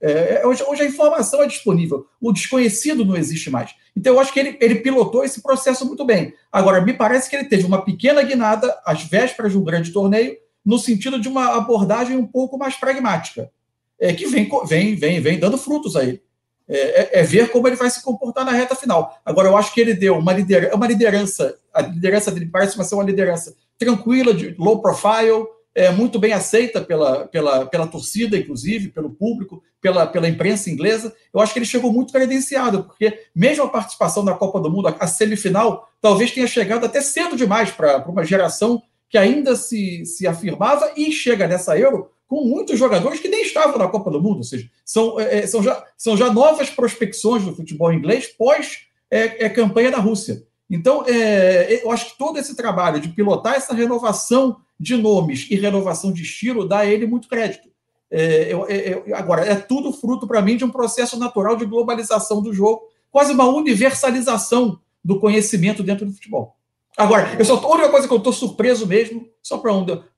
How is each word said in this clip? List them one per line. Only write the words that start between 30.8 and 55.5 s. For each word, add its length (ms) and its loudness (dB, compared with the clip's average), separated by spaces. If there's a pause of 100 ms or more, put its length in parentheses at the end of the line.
Eu 80 2
acho 120 0
que 60 -6
ele 80 -2
chegou 260 0
muito 200 -2
credenciado, 720 0
porque 500 -4
mesmo 300 2
a 40 0
participação 540 -4
na 120 0
Copa 260 -2
do 100 -2
Mundo, 180 -2
a, 120 -2
a 60 -2
semifinal, 840 0 (120)
talvez 300 4
tenha 160 -2
chegado 400 -2
até 140 -2
cedo 360 -4
demais 340 0
pra, 300 2
pra 120 -10
uma 120 -2
geração 580 0 (260)
que 100 2
ainda 380 4
se, 500 -6
se 180 -8
afirmava 720 0
e 140 0
chega 380 0
nessa 280 0
Euro 340 2 (180)
com 160 -2
muitos 340 0
jogadores 400 2
que 100 -6
nem 140 0
estavam 340 0
na 120 0
Copa 200 -4
do 140 -2
Mundo, 140 0
ou 80 -8
seja, 260 -12 (140)
são, 340 -2
é, 200 0
é, 100 -2
são 120 -2
já, 240 0 (120)
são 200 0
já 160 4
novas 380 4
prospecções 760 -2
do 120 -8
futebol 360 -2
inglês 360 0
pós, 540 0 (280)
é, 360 0
é, 20 0
campanha 420 2
da 80 -2
Rússia. 460 -2 (260)
Então, 380 0
é, 760 2
eu 80 -4
acho 220 -4
que 60 -18
todo 200 -4
esse 160 -8
trabalho 460 -2
de 80 -8
pilotar 460 0
essa 200 -4
renovação 840 0 (200)
de 180 -4
nomes 540 0